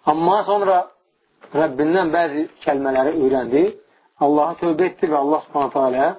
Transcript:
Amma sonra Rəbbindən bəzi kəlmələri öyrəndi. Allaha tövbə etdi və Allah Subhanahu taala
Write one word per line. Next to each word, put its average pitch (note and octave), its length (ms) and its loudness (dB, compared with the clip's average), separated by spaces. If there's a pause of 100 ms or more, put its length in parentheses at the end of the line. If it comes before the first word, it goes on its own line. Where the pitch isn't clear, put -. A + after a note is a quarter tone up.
Amma E3+ 380 2
sonra F#3+ 360 2 (720)
Rəbbindən D#3 600 0
bəzi D#3+ 300 -2 (220)
kəlmələri C#3 580 0
öyrəndi. C3 400 2 (560)
Allaha D3+ 400 2
tövbə E3+ 320 0
etdi F3+ 180 -4
və D3+ 80 0
Allah D3 280 0
Subhanahu C#3 280 -4
taala C3 340 0 (120)